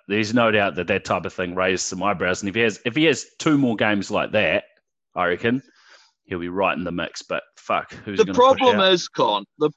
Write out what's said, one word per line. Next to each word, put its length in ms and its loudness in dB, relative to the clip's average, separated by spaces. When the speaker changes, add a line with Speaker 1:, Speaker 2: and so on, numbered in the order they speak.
Speaker 1:
there's 260 0
no 160 4
doubt 240 2
that 140 -4
that 160 0
type 220 -2
of 60 -10
thing 220 -4
raised 320 0
some 160 -8
eyebrows. 400 -2
And 60 -4
if 80 -4
he 60 2
has, 220 0
if 120 -4
he 80 2
has 200 2
two 180 2
more 200 2
games 340 0
like 220 -2
that, 320 0
I 140 -2
reckon 340 0
he'll 160 -8
be 80 -6
right 280 0
in 60 -6
the 80 -6
mix. 320 -8
But 220 -8
fuck, 360 -4
who's 260 -10
Speaker 2:
The 60 6
Speaker 1:
gonna 120 -6
push 220 6
Speaker 2:
problem 220 4
Speaker 1:
out? 140 4
Speaker 2:
is, 120 0
Con, 380 -2
the 160 2